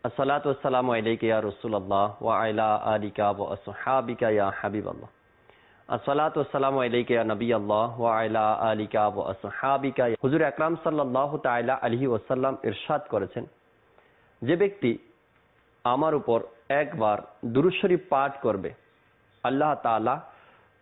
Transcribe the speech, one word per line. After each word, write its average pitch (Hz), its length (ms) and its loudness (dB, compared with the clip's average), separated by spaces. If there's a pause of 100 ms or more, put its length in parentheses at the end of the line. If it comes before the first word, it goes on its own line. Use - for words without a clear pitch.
আসসালাতু 139 460 0
ওয়াসসালামু 127 420 0
আলাইকা 113 340 0
ইয়া 110 160 2
রাসূলুল্লাহ 101 800 -2
ওয়া 110 160 2
আলা 110 360 2
আলিকা 104 540 0
ওয়া 98 240 -4
আসহাবিকা 120 760 -2
ইয়া 101 260 2
হাবিবাল্লাহ। 101 540 -6 (800)
আসসালাতু 151 520 0
ওয়াসসালামু 135 420 0
আলাইকা 120 320 2
ইয়া 117 100 4
নবিয়াল্লাহ 110 760 0
ওয়া 113 180 2
আলা 110 340 2
আলিকা 107 540 0
ওয়া 98 220 -2
আসহাবিকা 131 760 -2
ইয়া। 113 160 0
হুজুর 151 200 2
আকরাম 156 400 0
সাল্লাল্লাহু 143 540 0
তাআলা 120 440 0
আলাইহি 123 260 0
ওয়াসাল্লাম 131 560 0
ইরশাদ 123 460 -4
করেছেন, 107 360 -4 (960)
"যে 135 140 2
ব্যক্তি 180 420 0 (840)
আমার 147 320 2
উপর 117 280 2 (260)
একবার 110 480 0 (280)
দুরূদ 139 280 2
শরীফ 180 260 2 (100)
পাঠ 139 320 0
করবে, 101 320 -2 (680)
আল্লাহ 139 320 0
তাআলা 117 460 0 (600)